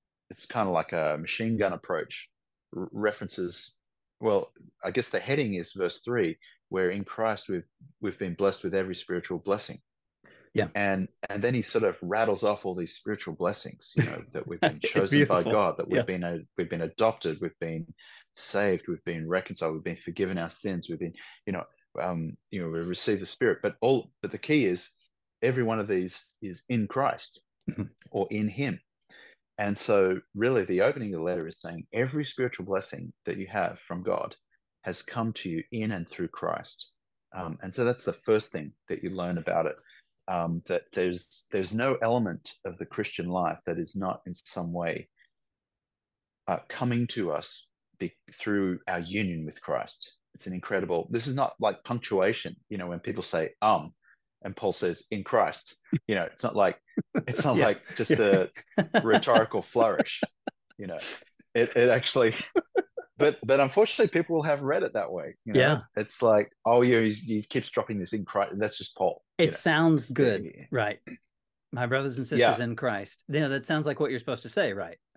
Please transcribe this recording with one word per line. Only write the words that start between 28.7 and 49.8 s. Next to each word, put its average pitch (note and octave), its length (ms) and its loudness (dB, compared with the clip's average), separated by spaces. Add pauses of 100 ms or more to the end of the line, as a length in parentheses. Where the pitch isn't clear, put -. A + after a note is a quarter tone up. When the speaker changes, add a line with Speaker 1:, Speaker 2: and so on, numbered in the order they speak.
Speaker 1:
And G2+ 180 -2
so F#2+ 440 4 (140)
really A2+ 300 2
the F#2 160 2
opening A2+ 340 2
of E2 60 -4
the E2 60 -2
letter F2 200 -2
is E2 140 -14
saying E2 320 -10
every C3 320 -2
spiritual B2 420 -6
blessing - 460 -4 (140)
that F#2 100 -4
you G2 120 -8
have F#2 320 -2
from F2 220 -10
God F#2 320 -4 (480)
has F#2 200 -6
come A2+ 320 -4
to - 160 -8
you D#3+ 200 -4
in A2 220 -4
and E2+ 160 -6
through - 200 -6
Christ. - 640 -6 (460)
Um, E2+ 240 -6
and F#2 140 -10
so B2 100 0
that's B2 200 0
the G2 80 0 (120)
first G#2+ 280 2
thing D2+ 200 -8 (160)
that - 140 -6
you F2+ 80 -4
learn F2 260 -2
about E2 300 0
it, - 100 -2 (520)
um, E2+ 380 -2
that F2 160 0 (120)
there's, F2+ 560 -2
there's F#2+ 240 -2
no B2+ 260 2
element A2+ 520 0 (120)
of F2+ 140 -8
the E2 80 -8
Christian - 420 -4
life F2 380 0
that E2+ 120 -2
is E2 180 -6
not F#2 300 -4
in F2 80 -10
some E2+ 380 -6
way, E2+ 360 -4 (1400)
uh, F2+ 120 0 (100)
coming A#2+ 400 0
to F2+ 240 -2
us - 340 -6 (320)
be-, F2+ 180 -6 (160)
through G2 460 0 (100)
our F2+ 120 -2
union F2 440 -2
with D2+ 160 -10
Christ. - 520 -6 (220)